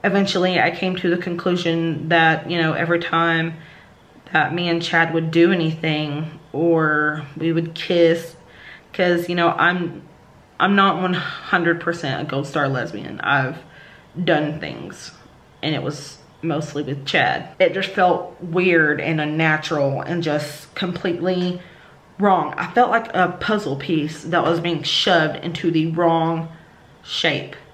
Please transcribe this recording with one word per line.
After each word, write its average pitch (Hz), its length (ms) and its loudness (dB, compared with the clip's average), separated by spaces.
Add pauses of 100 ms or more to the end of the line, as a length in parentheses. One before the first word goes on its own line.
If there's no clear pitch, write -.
eventually 190 560 2
I 160 120 4
came 185 260 -4
to 180 120 0
the 175 80 2
conclusion 170 920 -2
that, 160 400 4
you 170 120 -2
know, 160 120 0
every 170 260 0
time 165 560 0 (760)
that 147 220 2
me 175 160 -2
and 170 120 0
Chad 165 320 0
would 165 180 0
do 170 200 6
anything 160 880 -2 (140)
or 151 720 2 (120)
we 160 140 0
would 160 220 -2
kiss, 170 640 2 (580)
'cause, 175 360 0
you 175 60 -2
know, 170 140 4
I'm, 175 520 0 (580)
I'm 196 160 4
not 196 260 4
one 180 120 0
hundred 170 680 -2
percent 156 420 -4
a - 40 -6
gold 139 220 -4
star 143 200 -2
lesbian. 117 540 -6
I've 135 360 0 (640)
done 156 380 0
things, 67 520 -12 (500)
and 156 140 -2
it - 80 -4
was - 340 -8 (240)
mostly 156 420 -4
with 139 220 -6
Chad. 120 440 0 (100)
It 180 140 4
just 190 160 -4
felt 180 520 2
weird 165 600 2
and 156 180 0
unnatural 151 800 0
and 170 220 -4
just 151 520 -4
completely 180 840 -2 (560)
wrong. 185 400 2
I - 100 -4
felt 240 240 4
like 226 220 0
a 175 160 4 (100)
puzzle 202 360 -2
piece 156 480 -2
that 165 200 0
was 165 160 2
being 170 240 -2
shoved 160 540 2
into 165 340 -2
the 160 160 2
wrong 165 600 2 (540)
shape - 520 -4 (180)